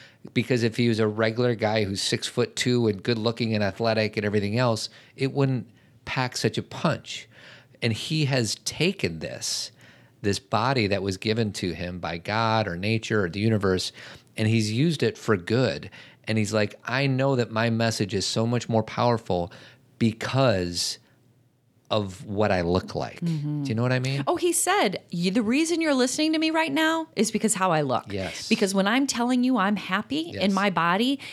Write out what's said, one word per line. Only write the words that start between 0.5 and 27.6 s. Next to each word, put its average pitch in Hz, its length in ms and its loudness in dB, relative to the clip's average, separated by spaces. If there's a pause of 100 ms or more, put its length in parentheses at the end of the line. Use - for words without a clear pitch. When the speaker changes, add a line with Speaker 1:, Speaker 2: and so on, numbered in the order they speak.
Speaker 1:
if 113 120 0
he 120 140 4
was 110 80 2
a 110 100 4
regular 113 460 2
guy 107 300 2
who's 98 180 -2
six-foot-two 120 840 0
and 98 160 0
good 117 160 0
looking 113 340 0
and 104 100 2
athletic 107 540 0
and 101 80 0
everything 104 320 0
else, 113 320 0 (260)
it 135 180 -2
wouldn't 135 360 0 (360)
pack 127 300 -2
such - 220 0
a 107 60 -2
punch. - 640 -6 (520)
And 113 120 0
he 156 320 -2
has 127 300 0 (100)
taken 101 540 -2
this, - 520 -6 (500)
this 101 180 0
body 113 480 0
that 95 160 0
was 95 140 -2
given 110 360 -2
to 90 200 -4
him 90 260 -8
by 85 180 -6
God 110 500 0
or 87 100 -4
nature 107 480 0
or 85 40 -2
the 101 100 -6
universe, 101 520 2 (460)
and 110 100 0
he's 110 240 2
used 143 320 0
it 110 140 0
for 107 200 -2
good. 90 520 -2 (380)
And 110 100 -2
he's 104 160 0
like, 107 220 0 (100)
"I 131 220 0
know 135 280 2
that 120 160 0
my 113 180 2
message 113 460 0
is 92 100 -2
so 113 220 0
much 120 200 -2
more 110 160 2
powerful 107 680 0 (480)
because 107 960 0 (960)
of 101 340 -2
what 104 260 2
I 92 100 2
look 87 340 0
like." 67 260 -6
Speaker 2:
Mm-hmm. 147 420 -2
Speaker 1:
Do 135 60 -4
you 110 60 -2
know 117 80 0
what 123 80 0
I 127 80 0
mean? 135 260 -2
Speaker 2:
Oh, 349 120 2
he 349 140 2
said, 330 520 0 (100)
"Y-, 175 160 0
the 226 140 2
reason 320 380 2
you're 311 120 2
listening 269 400 2
to 320 60 2
me 320 100 2
right 320 240 0
now 320 420 0
is 220 140 0
because 214 240 0
how 185 180 0